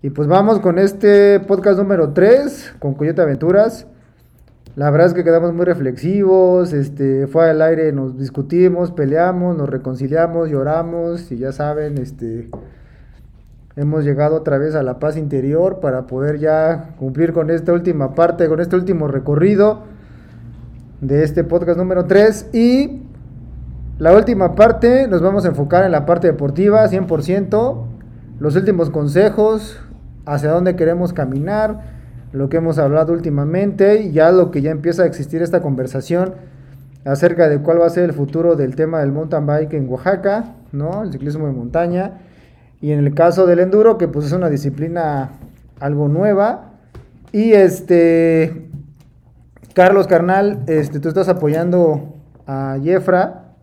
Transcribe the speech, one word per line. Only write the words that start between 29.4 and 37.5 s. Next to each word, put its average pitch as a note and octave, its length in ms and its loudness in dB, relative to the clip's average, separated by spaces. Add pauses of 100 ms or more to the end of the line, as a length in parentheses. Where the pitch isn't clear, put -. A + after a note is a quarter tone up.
hacia D3 260 -2
dónde F3+ 260 0
queremos F3 340 0
caminar, E3 920 -4 (300)
lo C#3 160 -4
que C#3+ 80 -4
hemos E3 240 0
hablado D3+ 320 2
últimamente, E3+ 920 0
y F3 100 -6
ya D#3+ 180 6
lo F#3 200 4
que C#3+ 100 -4
ya D3+ 100 -2
empieza E3+ 320 -2
a - 20 2
existir D#3+ 360 -4
esta E3+ 200 -2
conversación D3 720 -4 (680)
acerca E3 460 2
de D3 100 0